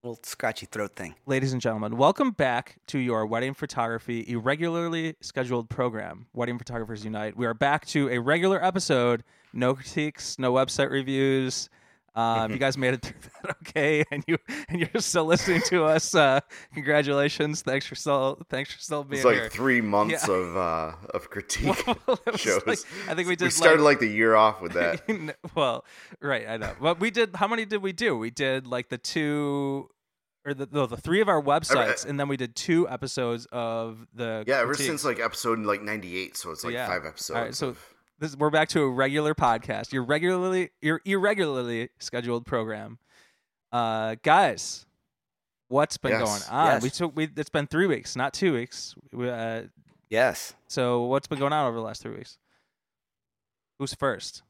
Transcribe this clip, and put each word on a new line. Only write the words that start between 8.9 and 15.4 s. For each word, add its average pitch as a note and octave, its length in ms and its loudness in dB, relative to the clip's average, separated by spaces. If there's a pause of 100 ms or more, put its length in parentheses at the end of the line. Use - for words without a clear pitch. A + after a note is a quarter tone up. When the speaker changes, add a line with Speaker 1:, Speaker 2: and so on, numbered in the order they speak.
Speaker 2:
No B2 220 2
critiques, - 640 -6
no B2+ 140 2
website C3+ 380 2
reviews. C3+ 800 0 (440)
Uh, A2+ 320 0
if A2 80 -4
you C3 60 -4
Speaker 3:
<laughs> - 20 -2
Speaker 2:
guys C3+ 160 0
made C3 180 2
it A#2+ 80 -6
through - 280 -14 (140)
that F#3+ 120 -6 (120)
okay, D3+ 420 2
and D3 160 -6
you, E3 100 2 (320)
and E3+ 120 -4
you're F#3 200 -2
still E3+ 240 2
listening E3+ 420 4